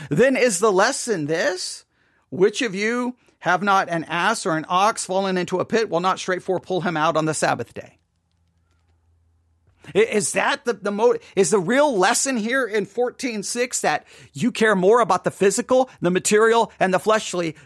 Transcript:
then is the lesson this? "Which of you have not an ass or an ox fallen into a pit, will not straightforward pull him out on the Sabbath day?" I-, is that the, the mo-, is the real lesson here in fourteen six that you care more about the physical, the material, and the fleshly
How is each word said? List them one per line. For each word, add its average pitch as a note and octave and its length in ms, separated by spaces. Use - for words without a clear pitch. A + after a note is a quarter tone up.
then A#3 280
is G#3+ 240
the G#3+ 120
lesson F#3 540
this? A#3 580
"Which G3+ 320
of G#3 120
you A#3+ 420
have F3 220
not F#3+ 280
an E3 140
ass F3+ 420
or E3 100
an D#3 140
ox G3 340
fallen F#3 320
into F3+ 240
a - 60
pit, A3+ 240
will E3 100
not F#3 180
straightforward F3+ 440
pull F#3 180
him E3 160
out D#3 220
on D#3 80
the D#3 80
Sabbath C3+ 400
day?" - 240
I-, F#3 40
is G#3 340
that G#3+ 320
the, A#3 80
the G3+ 180
mo-, A3+ 280
is F3+ 140
the G#3 80
real B3+ 360
lesson A#3+ 440
here A#3+ 280
in G3+ 200
fourteen A#3+ 560
six B3 400
that D#3 240
you F#3+ 180
care A3 240
more G3 260
about F#3 240
the D#3+ 60
physical, A#3+ 600
the F3 100
material, G#3+ 720
and F#3+ 140
the F3+ 40
fleshly F3+ 560